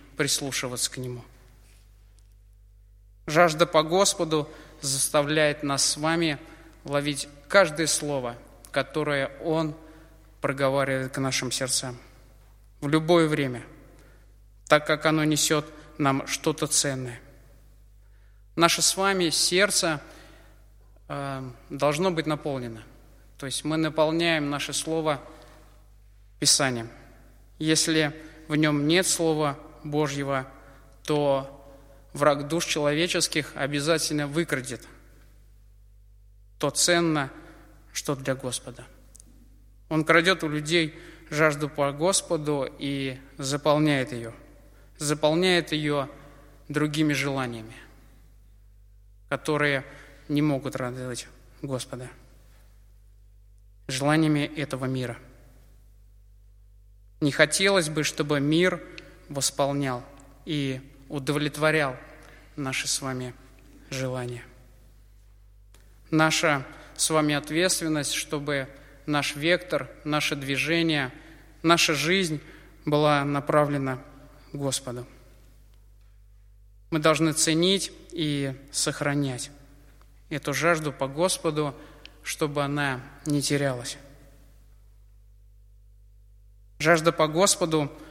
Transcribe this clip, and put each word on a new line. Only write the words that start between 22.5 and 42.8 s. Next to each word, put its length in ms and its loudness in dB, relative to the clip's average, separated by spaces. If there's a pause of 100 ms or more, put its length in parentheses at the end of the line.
То 80 -12
есть 180 -8
мы 140 0
наполняем 720 2
наше 240 -4
слово 480 -2 (1200)
Писанием. 500 0 (680)
Если 600 2 (280)
в 80 -2
нём 320 2
нет 180 4
Слова 540 0 (240)
Божьего, 640 -2 (560)
то 760 -2 (360)
враг 340 2
душ 180 -2
человеческих 880 0
обязательно 720 0
выкрадет 640 -4 (1700)
то 140 0
ценно, 580 2 (640)
что 220 -4
для 180 -2
Господа. 520 -10 (1000)
Он 160 2
крадёт 400 6
у 40 0
людей 520 0 (300)
жажду 400 2
по 240 0
Господу 760 0 (120)
и 380 -4 (200)